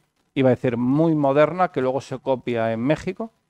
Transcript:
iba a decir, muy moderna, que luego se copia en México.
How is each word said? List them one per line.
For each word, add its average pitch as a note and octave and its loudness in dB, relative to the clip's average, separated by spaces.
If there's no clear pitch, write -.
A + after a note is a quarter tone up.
iba C3 4
a - 6
decir, A#2+ -2
muy D3 2
moderna, D3+ 2
que - -4
luego B2+ -2
se C3 -12
copia A#2+ -2
en A2+ -4
México. F3+ -4